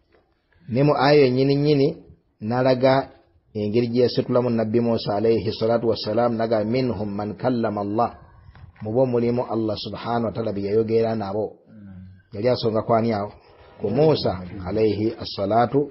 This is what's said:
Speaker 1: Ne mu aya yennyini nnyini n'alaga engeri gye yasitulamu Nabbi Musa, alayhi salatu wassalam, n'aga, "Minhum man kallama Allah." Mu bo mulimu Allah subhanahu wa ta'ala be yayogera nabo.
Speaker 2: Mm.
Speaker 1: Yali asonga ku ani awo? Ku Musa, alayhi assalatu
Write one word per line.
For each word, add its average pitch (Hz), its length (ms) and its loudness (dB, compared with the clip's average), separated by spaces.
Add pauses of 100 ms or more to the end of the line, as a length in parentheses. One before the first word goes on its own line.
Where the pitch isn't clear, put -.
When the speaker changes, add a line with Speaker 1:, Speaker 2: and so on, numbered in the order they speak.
(680)
Speaker 1:
Ne 120 140 0
mu 147 120 4
aya 143 300 6
yennyini 131 320 2
nnyini 143 320 2 (540)
n'alaga 131 680 2 (440)
engeri 110 340 0
gye 120 140 2
yasitulamu 120 480 2
Nabbi 113 300 0
Musa, 113 360 0
alayhi 110 360 2
salatu 113 360 0
wassalam, 113 480 0
n'aga, 113 280 0
"Minhum 110 440 -2
man 101 280 -6
kallama 113 440 -2
Allah." 104 300 -2 (720)
Mu 110 100 -8
bo 131 140 2
mulimu 120 380 0
Allah 110 320 -4
subhanahu 113 520 -6
wa 95 40 -6
ta'ala 107 200 -4
be 98 100 -6
yayogera 113 520 0
nabo. 104 540 -6
Speaker 2:
Mm. 98 640 -20
Speaker 1:
Yali 107 160 -2
asonga 110 340 0
ku 123 120 2
ani 113 180 2
awo? 104 180 -4 (500)
Ku 101 100 -2
Musa, 117 500 2 (260)
alayhi 107 480 0
assalatu 113 760 0